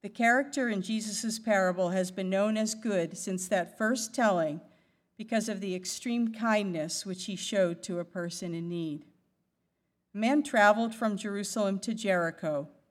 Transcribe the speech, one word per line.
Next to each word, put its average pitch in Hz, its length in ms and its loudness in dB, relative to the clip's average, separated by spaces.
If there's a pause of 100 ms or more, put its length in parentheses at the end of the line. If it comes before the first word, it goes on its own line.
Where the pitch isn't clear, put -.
The 208 80 -8
character 254 580 2
in 202 140 0
Jesus' 220 560 -4
parable 185 520 2
has 185 200 0
been 185 180 -4
known 208 300 2
as 220 160 0
good 185 420 -2
since 185 320 -4
that 180 300 0
first 226 360 -2
telling 170 460 2 (560)
because 220 320 -2
of 196 140 -4
the 190 120 -2
extreme 226 560 -2
kindness 208 760 -2
which 185 180 -8
he 196 120 -8
showed 175 480 0
to 175 140 -4
a 175 60 -4
person 170 480 -8
in 170 160 -6
need. 160 380 -6 (1080)
A 202 40 -6
man 269 240 4
traveled 226 520 6
from 220 220 0
Jerusalem 202 640 -2
to 220 160 -4
Jericho 165 720 0 (220)